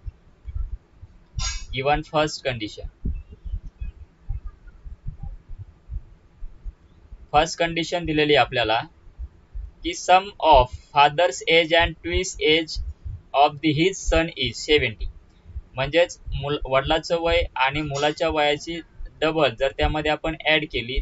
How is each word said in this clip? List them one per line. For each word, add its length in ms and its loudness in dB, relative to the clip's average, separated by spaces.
Given 340 0
first 400 -2
condition. 420 -6
फर्स्ट 260 2
कंडिशन 460 -2
दिलेली 300 2
आहे 60 6
आपल्याला 400 2
की 140 -4
sum 340 4
of 320 6
father's 640 4
age 320 4
and 200 -2
twins 320 -4
age 300 0
of 280 4
the, 120 2
his 300 0
son 340 2
is 280 -6
seventy. 420 0
म्हणजेच 440 0
मुल-, 320 -4
वडिलाचं 540 0
वय 220 0
आणि 260 0
मुलाच्या 480 0
वयाची 500 0
डबल 380 2
जर 200 0
त्यामध्ये 320 0
आपण 260 -2
ॲड 260 2
केली 300 -4